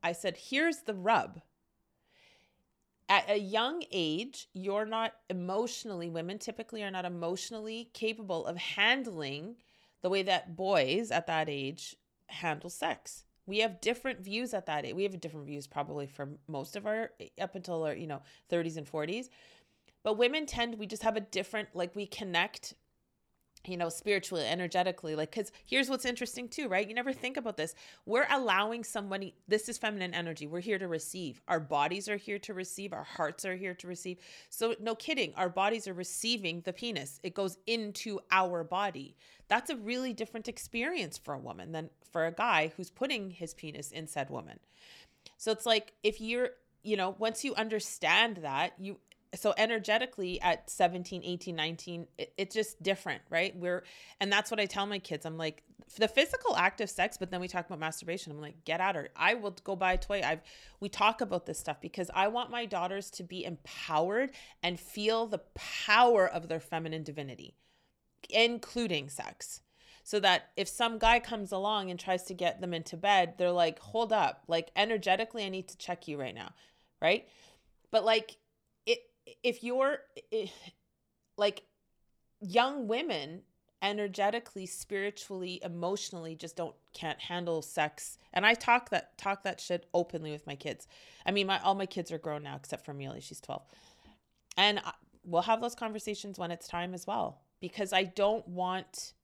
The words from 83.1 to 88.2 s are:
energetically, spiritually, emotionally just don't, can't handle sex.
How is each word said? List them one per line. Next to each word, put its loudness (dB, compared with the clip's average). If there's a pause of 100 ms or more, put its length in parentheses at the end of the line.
energetically, 0
spiritually, -6
emotionally -4
just -12
don't, -6 (180)
can't -6
handle -2
sex. -2 (160)